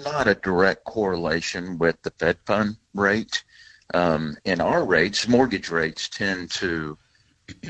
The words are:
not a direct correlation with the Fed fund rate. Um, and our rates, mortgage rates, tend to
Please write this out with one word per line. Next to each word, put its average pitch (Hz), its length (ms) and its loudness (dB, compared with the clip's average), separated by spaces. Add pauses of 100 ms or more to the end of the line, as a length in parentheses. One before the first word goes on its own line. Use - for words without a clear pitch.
not 143 240 0
a 98 80 6
direct 95 480 2
correlation 87 920 -2
with 82 260 2
the - 100 -8
Fed 87 340 0
fund 104 300 0 (180)
rate. 101 480 0 (520)
Um, 78 520 2
and 87 160 0
our 151 220 2
rates, 98 440 2
mortgage 120 420 2
rates, 82 380 -2
tend 92 440 -4
to 80 440 -4 (720)